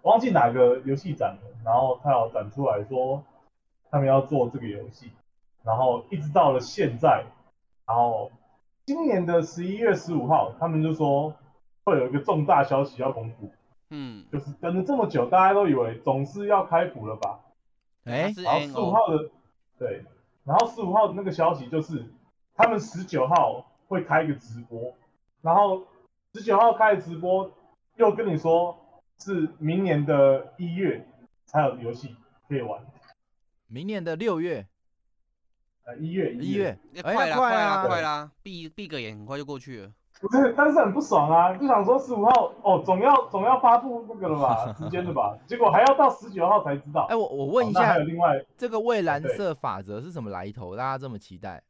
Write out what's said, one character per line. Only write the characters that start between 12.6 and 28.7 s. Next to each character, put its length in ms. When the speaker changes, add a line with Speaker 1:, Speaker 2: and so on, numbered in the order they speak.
Speaker 1:
消 200
息 180
要 100
公 200
布。 180
Speaker 2:
嗯。 420
Speaker 1:
就 60
是 140
等 240
了 60
这 140
么 100
久， 220
大 180
家 60
都 140
以 80
为 260
总 240
是 220
要 180
开 240
服 180
了 100
吧？ 240
Speaker 3:
哎。 240
Speaker 2:
它 40
是 100
Speaker 1:
然 120
后 60
十 180
五 120
号 180
的， 220
对， 260
然 120
后 100
十 160
五 100
号 160
的 60
那 80
个 100
消 220
息 140
就 120
是 240
他 140
们 100
十 260
九 220
号 400
会 180
开 180
一 60
个 60
直 280
播， 320
然 140
后 320
十 80
九 160
号 160
开 220
直 200
播 340
又 160
跟 140
你 100
说 420